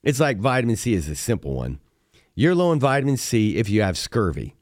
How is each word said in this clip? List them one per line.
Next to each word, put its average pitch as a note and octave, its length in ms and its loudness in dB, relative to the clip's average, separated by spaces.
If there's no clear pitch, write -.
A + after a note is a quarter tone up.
It's C3+ 180 0
like C#3 180 2
vitamin A#2+ 380 0
C A#2 180 -2
is D#2 140 -2
a D2+ 60 -6
simple D2+ 400 -4
one. C2 240 -6
You're E3 200 2
low F3 180 2
in D3+ 80 0
vitamin C3+ 360 0
C G#2+ 400 0
if G#2 120 0
you G#2 140 2
have F#2 140 0
scurvy. F2+ 640 -4